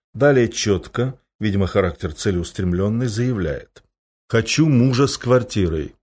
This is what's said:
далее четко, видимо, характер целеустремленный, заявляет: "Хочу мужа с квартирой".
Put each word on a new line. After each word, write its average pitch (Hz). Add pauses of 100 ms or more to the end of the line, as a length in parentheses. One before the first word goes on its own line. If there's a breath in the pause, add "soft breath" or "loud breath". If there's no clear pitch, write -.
(120)
далее 131
четко, 117 (220)
видимо, 98
характер 87
целеустремленный, 95
заявляет: 107 (460)
"Хочу 131
мужа 131
с 127
квартирой". 98